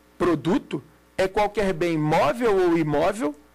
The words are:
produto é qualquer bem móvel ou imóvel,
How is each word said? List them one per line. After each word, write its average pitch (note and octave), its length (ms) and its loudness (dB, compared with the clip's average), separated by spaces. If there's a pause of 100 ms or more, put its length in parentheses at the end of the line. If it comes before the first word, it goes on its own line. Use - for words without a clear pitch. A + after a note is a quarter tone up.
(180)
produto E3+ 640 -2 (340)
é F#3+ 120 0
qualquer G#3 440 0
bem E3+ 240 -2
móvel G#3 600 2
ou F3 200 2
imóvel, F3 600 0 (180)